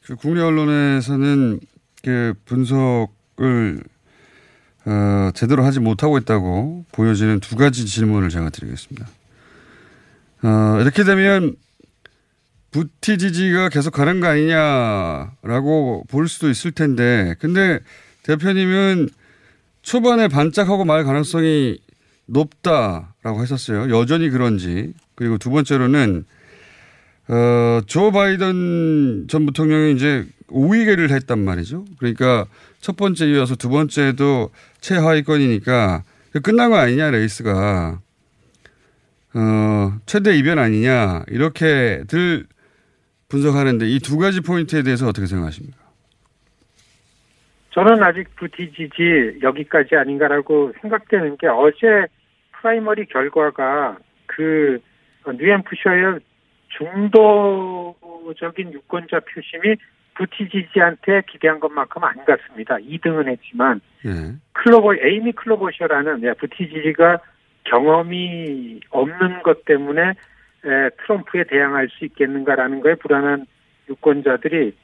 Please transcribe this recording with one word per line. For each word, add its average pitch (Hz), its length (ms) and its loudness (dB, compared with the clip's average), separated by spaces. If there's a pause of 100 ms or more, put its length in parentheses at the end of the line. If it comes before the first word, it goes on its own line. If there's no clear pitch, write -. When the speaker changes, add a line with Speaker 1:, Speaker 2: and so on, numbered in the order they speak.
Speaker 1:
그 127 100 -12
국내 165 260 -2
언론에서는 143 1160 0 (440)
그 120 300 -2 (120)
분석을, 123 1400 -2 (1040)
어, 101 480 0
제대로 131 300 2
하지 135 160 2
못하고 120 380 0
있다고 110 760 -2
보여지는 110 460 0
두 110 160 -8
가지 123 300 -2
질문을 104 440 0
제가 82 200 -4
드리겠습니다. - 560 -14 (1400)
어, 107 380 2
이렇게 139 220 2
되면 190 520 2 (1160)
부티지지가 180 1000 -2
계속 147 220 -2
가는 156 280 0
거 175 80 0
아니냐라고 131 1800 0
볼 151 180 -2
수도 156 220 -2
있을 151 220 -4
텐데, 120 680 0
근데 180 400 0 (460)
대표님은 185 840 0 (760)
초반에 233 440 2
반짝하고 175 560 0
말 156 200 2
가능성이 147 760 0 (460)
높다라고 113 1160 -2
했었어요. 123 540 -4
여전히 147 340 0
그런지. 113 640 -2 (220)
그리고 113 220 -2
두 123 140 -6
번째로는, 131 720 0 (1040)
어, 120 560 2
조 208 260 2
바이든 175 1160 0
전 156 180 0
부통령이 156 480 2
이제 131 320 0 (240)
우위계를 175 600 2
했단 127 280 -2
말이죠. 98 460 -4 (140)
그러니까 120 460 0 (340)
첫 185 180 -8
번째 175 300 0
이어서 131 280 2
두 120 140 -6
번째도 139 800 0 (320)
최하위권이니까 135 1200 0 (400)
끝난 233 260 4
거 220 80 4
아니냐, 139 340 2
레이스가. 101 880 -2 (1400)
어, 107 580 0 (120)
최대 202 300 2
이변 147 240 2
아니냐, 110 680 0
이렇게들 151 1160 -2 (840)
분석하는데 139 580 2
이 131 120 2
두 139 180 -4
가지 185 240 0
포인트에 160 420 -2
대해서 127 240 0
어떻게 98 180 -4
생각하십니까? 85 520 -8 (1900)
Speaker 2:
저는 208 320 6
아직 180 320 -2
부티지지 160 1080 -2
여기까지 143 540 0
아닌가라고 143 840 0
생각되는 208 560 -2
게 165 100 -2
어제 185 580 4 (460)
프라이머리 214 560 -2
결과가 139 880 -2 (300)
그 156 520 0 (460)
뉴햄프셔의 190 920 0 (580)
중도적인 185 2000 0
유권자 165 480 -6
표심이 208 560 -4 (360)
부티지지한테 185 1120 0
기대한 156 320 -2
것만큼 151 440 -4
안 - 220 -4
갔습니다. 117 540 -2
이 143 200 -12
등은 156 300 -2
했지만 127 520 -2 (240)
Speaker 1:
예. 90 300 -8 (160)
Speaker 2:
클로버-, 214 520 6
에이미 214 280 0
클로버셔라는, 156 920 -2
예, 120 100 -2
부티지지가 156 840 0 (460)
경험이 156 1160 -2 (100)
없는 180 500 -4
것 160 240 0
때문에, 147 360 0
에, 139 880 -4 (120)
트럼프에 180 440 -2
대항할 139 440 0
수 - 160 -12
있겠는가라는 135 760 -2
거에 160 140 4
불안한 143 520 0 (420)
유권자들이 139 920 0